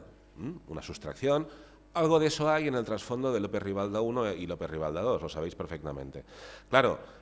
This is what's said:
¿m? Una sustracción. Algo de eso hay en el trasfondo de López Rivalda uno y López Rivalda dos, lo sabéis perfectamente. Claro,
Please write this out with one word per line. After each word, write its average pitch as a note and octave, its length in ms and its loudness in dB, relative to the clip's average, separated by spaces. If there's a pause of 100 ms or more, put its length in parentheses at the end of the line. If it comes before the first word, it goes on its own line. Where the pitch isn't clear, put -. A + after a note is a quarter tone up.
(400)
¿m? C3+ 300 -8
Una D#2 120 -8
sustracción. C3+ 640 -2 (460)
Algo D#3+ 280 6
de D#3 80 6
eso D3+ 200 2
hay D#3 200 4
en C3 80 2
el A#2 100 0
trasfondo B2 480 -2
de A2 60 2
López G2+ 240 0
Rivalda G2 360 0
uno A#2 320 0
y F2 140 -4
López E2 240 -4
Rivalda D#2 320 -2
dos, G#2 220 2
lo D#2+ 40 -6
sabéis D#2 280 -4
perfectamente. C#2+ 680 -8 (460)
Claro, B2 300 6 (220)